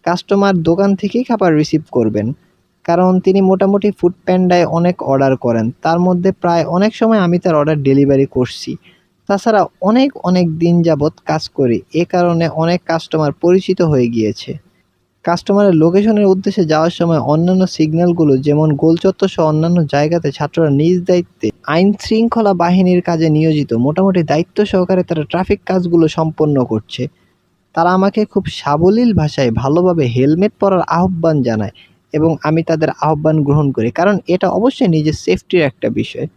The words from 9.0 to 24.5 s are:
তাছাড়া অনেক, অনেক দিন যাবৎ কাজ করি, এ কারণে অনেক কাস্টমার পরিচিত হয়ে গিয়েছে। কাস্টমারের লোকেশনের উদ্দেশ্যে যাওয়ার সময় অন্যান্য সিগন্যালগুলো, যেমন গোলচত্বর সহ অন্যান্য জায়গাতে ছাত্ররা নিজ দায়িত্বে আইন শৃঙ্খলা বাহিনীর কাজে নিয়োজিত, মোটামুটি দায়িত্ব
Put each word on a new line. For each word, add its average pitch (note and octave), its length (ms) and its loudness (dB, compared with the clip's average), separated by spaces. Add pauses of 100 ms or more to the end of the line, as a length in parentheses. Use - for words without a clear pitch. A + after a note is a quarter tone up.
তাছাড়া G3+ 340 0 (260)
অনেক, C4 220 2 (120)
অনেক F3+ 240 2 (120)
দিন E3+ 240 2
যাবৎ D#3 320 0 (140)
কাজ D#3 140 -2 (160)
করি, A#2+ 200 0 (160)
এ E3 160 0
কারণে F3 360 0 (160)
অনেক E3+ 220 -2
কাস্টমার D#3 560 -2
পরিচিত F#3 420 0
হয়ে C3+ 260 2
গিয়েছে। A2 440 -4 (720)
কাস্টমারের G3 580 0
লোকেশনের G3+ 500 2
উদ্দেশ্যে F#3+ 400 -2
যাওয়ার D#3+ 260 0
সময় E3 220 0 (120)
অন্যান্য F3+ 300 2 (120)
সিগন্যালগুলো, D#3+ 580 0 (140)
যেমন D3+ 280 2
গোলচত্বর E3+ 600 0
সহ E3 120 0
অন্যান্য D#3+ 400 0
জায়গাতে D#3 460 -2
ছাত্ররা D3+ 380 -2 (100)
নিজ F3 160 2 (120)
দায়িত্বে F3+ 380 -2 (200)
আইন E3+ 220 2 (120)
শৃঙ্খলা A3 540 0
বাহিনীর F3+ 480 2
কাজে E3 280 -2
নিয়োজিত, D3+ 400 0 (160)
মোটামুটি F#3 360 0
দায়িত্ব D#3 440 -2